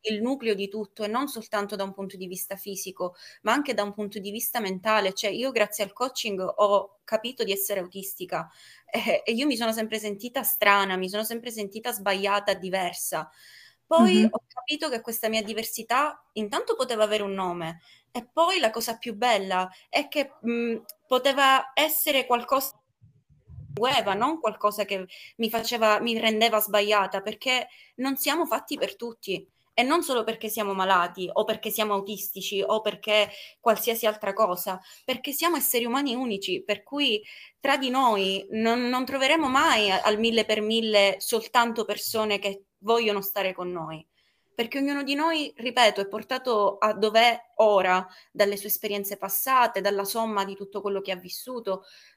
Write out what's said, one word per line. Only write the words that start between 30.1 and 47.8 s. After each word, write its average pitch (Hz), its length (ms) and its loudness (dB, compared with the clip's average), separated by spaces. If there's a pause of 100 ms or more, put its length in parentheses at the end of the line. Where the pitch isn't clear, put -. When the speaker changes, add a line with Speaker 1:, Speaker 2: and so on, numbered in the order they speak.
Speaker 1:
perché 220 240 -6
siamo 202 260 -2
malati 185 580 2
o 208 120 2
perché 214 260 -4
siamo 208 240 0
autistici 196 720 -6
o 220 140 0
perché 214 500 0 (300)
qualsiasi 226 460 2
altra 214 260 -2
cosa, 185 480 -2 (240)
perché 254 260 -4
siamo 330 260 0
esseri 247 280 0
umani 247 320 0
unici, 196 480 -4
per 202 180 -2
cui 262 400 0 (380)
tra 285 160 2
di 262 120 -2
noi 202 600 2
non, 233 380 0
non 254 160 0
troveremo 269 440 2
mai 262 440 4
a-, 185 100 2
al 214 160 2
mille 226 260 2
per 214 180 0
mille 214 580 4
soltanto 233 640 0
persone 208 560 -2
che 196 240 -6 (140)
vogliono 214 420 2
stare 190 340 -4
con 180 160 -6
noi, 160 340 -8 (480)
perché 233 260 -4
ognuno 285 260 -2
di 277 100 -2
noi, 311 400 -2
ripeto, 233 460 2
è 196 80 -2
portato 220 720 0
a 214 140 2
dov'è 220 480 4 (160)
ora 185 480 6 (280)